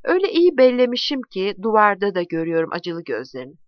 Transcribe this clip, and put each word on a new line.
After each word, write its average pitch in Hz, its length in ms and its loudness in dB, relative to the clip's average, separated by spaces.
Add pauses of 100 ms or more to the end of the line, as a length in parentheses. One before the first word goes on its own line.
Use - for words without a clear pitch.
Öyle 381 280 0
iyi 339 260 4
bellemişim 254 640 2
ki 190 400 -6
duvarda 208 520 2
da 175 80 -2
görüyorum 165 500 -4
acılı 170 320 -8
gözlerini. 127 500 -10 (140)